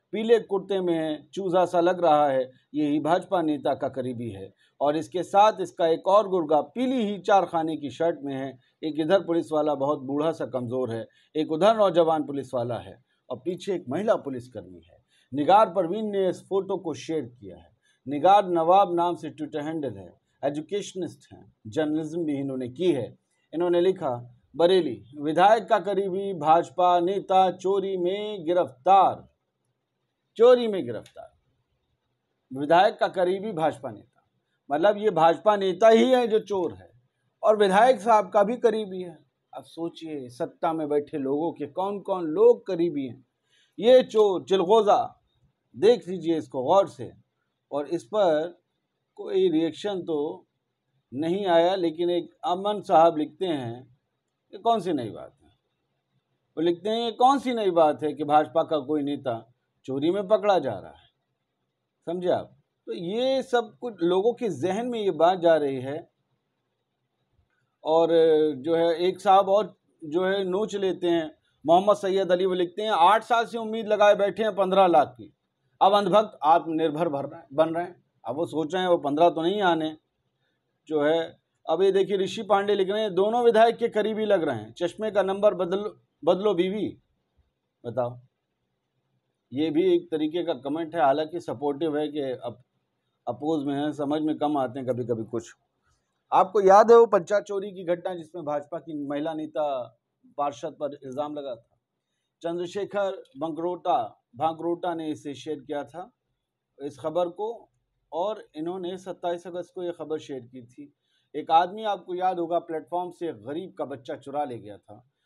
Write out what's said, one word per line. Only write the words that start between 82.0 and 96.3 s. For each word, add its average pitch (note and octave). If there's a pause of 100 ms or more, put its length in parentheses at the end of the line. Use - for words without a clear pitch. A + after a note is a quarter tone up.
ऋषि F#3+
पांडे G3+
लिख F#3+
रहे G#3+
हैं, G#3
"दोनों A3
विधायक A3+
के A#3
करीबी G#3+
लग G3
रहे C#3+
हैं, A2
चश्मे G#3
का G3
नंबर G3
बदल, F#3+ (280)
बदलो F#3+
बीवी।" F#3 (880)
बताओ, B2 (1300)
ये D3+
भी F3
एक F3
तरीके D#3
का E3
कमेंट D3+
है, E3+
हालांकि D3+
सपोर्टिव C#3+
है D3+
कि D3
अप-, B2 (600)
अपोज C#3
में C#3+
है, D3
समझ D3
में D#3
कम D3+
आते B2+
हैं B2+
कभी-कभी A#2+
कुछ। A2+ (800)